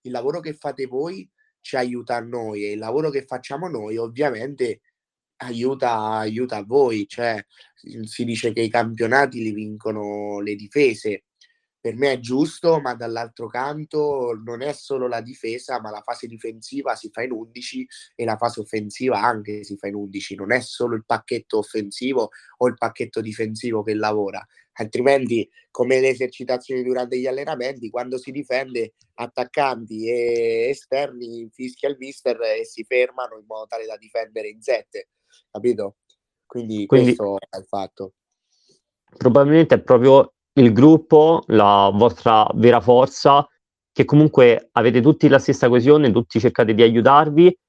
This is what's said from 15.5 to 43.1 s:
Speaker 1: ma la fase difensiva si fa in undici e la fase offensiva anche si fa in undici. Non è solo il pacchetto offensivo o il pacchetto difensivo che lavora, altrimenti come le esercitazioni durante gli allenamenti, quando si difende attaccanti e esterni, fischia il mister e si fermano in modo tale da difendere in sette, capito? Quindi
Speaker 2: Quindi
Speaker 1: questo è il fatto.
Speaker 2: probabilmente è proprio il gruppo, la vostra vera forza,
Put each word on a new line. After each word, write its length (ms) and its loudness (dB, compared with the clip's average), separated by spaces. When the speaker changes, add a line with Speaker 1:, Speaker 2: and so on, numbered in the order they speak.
Speaker 1:
ma 80 -16
la 140 -16
fase 240 -12
difensiva 680 -10
si 160 -18
fa 120 -12
in 100 -8
undici 560 -14
e 120 -8
la 100 -4
fase 240 -6
offensiva 640 -6
anche 420 -4
si 140 -14
fa 80 -12
in 80 -10
undici. 400 -10
Non 180 -4
è 80 0
solo 340 -8
il 120 -10
pacchetto 500 -6
offensivo 720 -6
o 80 0
il 80 -2
pacchetto 480 -8
difensivo 600 -8
che 120 -4
lavora, 520 -4
altrimenti 720 -2
come 300 0
le 100 2
esercitazioni 720 -6
durante 360 -6
gli 80 -6
allenamenti, 640 -8
quando 300 -10
si 120 -16
difende 640 -8
attaccanti 920 -6
e 640 -2
esterni, 840 -8
fischia 380 -10
il 100 -8
mister 440 -8
e 240 -4
si 180 -16
fermano 540 -4
in 80 -20
modo 200 -14
tale 200 -12
da 100 -14
difendere 520 -10
in 120 -20
sette, 480 -8
capito? 460 -6
Quindi 400 -8
Speaker 2:
Quindi 300 4
Speaker 1:
questo 240 -6
è 180 -16
il 80 -14
fatto. 480 -12
Speaker 2:
probabilmente 600 6
è 40 2
proprio 540 6
il 180 8
gruppo, 760 6
la 440 6
vostra 600 4
vera 260 6
forza, 640 4